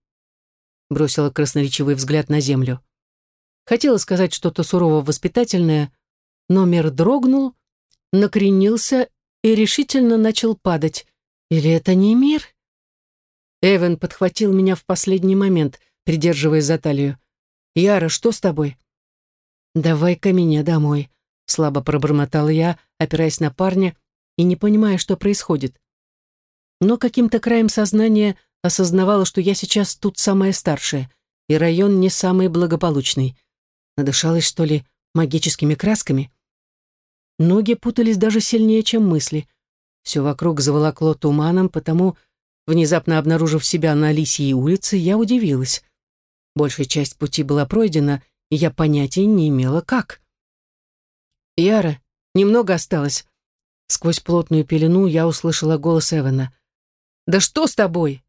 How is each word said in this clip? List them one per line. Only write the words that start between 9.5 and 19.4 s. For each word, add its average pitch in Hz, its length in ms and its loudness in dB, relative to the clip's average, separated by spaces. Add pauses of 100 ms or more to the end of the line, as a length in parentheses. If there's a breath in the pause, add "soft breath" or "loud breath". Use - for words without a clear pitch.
решительно 233 640 2
начал 220 400 0
падать. 160 500 -4 (440)
«Или 160 200 2
это 165 240 2
не 208 200 4
мир?» 285 280 2 (1160)
Эван 175 360 2
подхватил 190 560 -2
меня 190 220 2
в - 100 -10
последний 190 520 0
момент, 180 440 0 (240)
придерживая 156 560 0
за 151 180 0
талию. 139 400 -2 (560)
«Яра, 180 340 2
что - 240 -2
с - 80 -8
тобой?» 151 380 -2 (960)